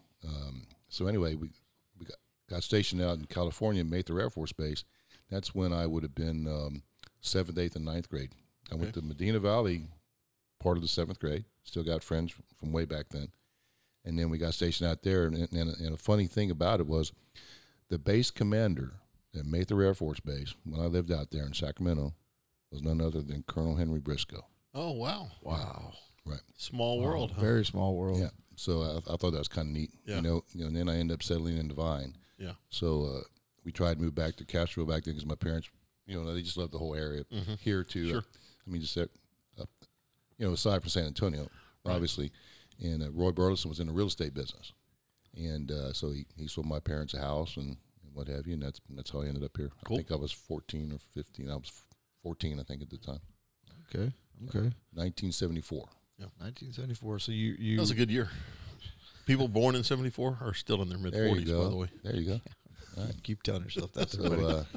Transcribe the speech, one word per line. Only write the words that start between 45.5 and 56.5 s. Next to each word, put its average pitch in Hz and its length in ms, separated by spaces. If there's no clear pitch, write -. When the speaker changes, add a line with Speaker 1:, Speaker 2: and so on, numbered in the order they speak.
Speaker 1:
uh, 69 220
so 73 180
he, 71 140
he 78 100
sold 76 200
my 76 120
parents 76 340
a 71 60
house 73 380
and, 69 200
and 71 100
what 71 140
have 71 200
you, 87 60
and 76 100
that's, 69 160
that's 67 220
how 71 100
I 73 60
ended 69 160
up 69 140
here. 71 140
Speaker 2:
Cool. 113 140
Speaker 1:
I - 20
think 80 120
I 80 40
was 73 160
fourteen 76 600
or 73 80
fifteen. - 500
I 71 60
was 69 120
f-, - 180
fourteen, 80 360
I 73 40
think, 71 180
at 71 80
the 71 80
time. 71 220
Speaker 3:
Okay, 123 200
okay. 117 240
Speaker 1:
Nineteen 90 380
seventy-four. 80 560
Speaker 2:
Yeah. 98 100
Speaker 3:
Nineteen 123 340